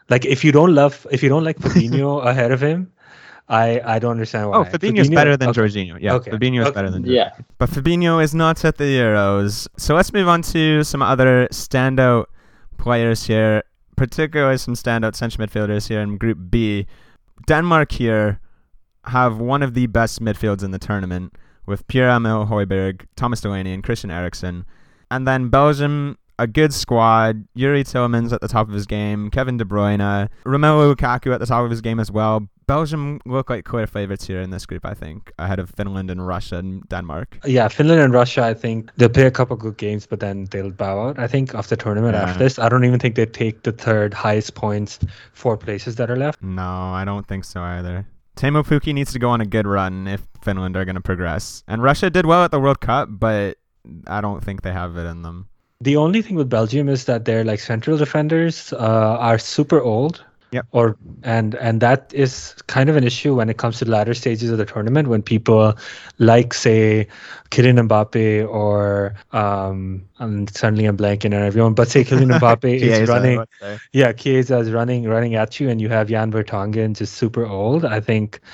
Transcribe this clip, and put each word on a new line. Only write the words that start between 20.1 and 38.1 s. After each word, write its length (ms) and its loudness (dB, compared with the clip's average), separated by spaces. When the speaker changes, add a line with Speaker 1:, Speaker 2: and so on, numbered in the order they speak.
Speaker 2:
midfields 420 -2
in 80 -6
the 100 -6
tournament 540 -6
with 220 -8
Pierre-Emil 580 2
Højbjerg, 560 -2
Thomas 240 -4
Delaney, 320 -6
and 120 -8
Christian 260 -6
Eriksen. 540 -8
And 180 -4
then 200 0
Belgium, 720 0
a 80 -2
good 260 2
squad. 800 2
Yuri 300 0
Tillemans 480 0
at 80 -2
the 80 -6
top 200 0
of 60 -8
his 120 -6
game, 440 -4
Kevin 280 -2
De 60 -4
Bruyne, 640 0
Romelu 500 4
Lukaku 380 -2
at 80 -2
the 60 -4
top 180 0
of 60 -4
his 100 -4
game 200 -4
as 100 -4
well. 380 -2
Belgium 580 -4
look 240 -4
like 140 -8
clear 220 -6
favourites 400 -8
here 140 -8
in 100 -10
this 160 -10
group, 200 -12
I 80 -10
think, 440 -16
ahead 200 -4
of 120 -6
Finland 400 -8
and 160 -8
Russia 300 -6
and 320 -10
Denmark. 560 -10
Speaker 1:
Yeah, 240 2
Finland 320 4
and 140 6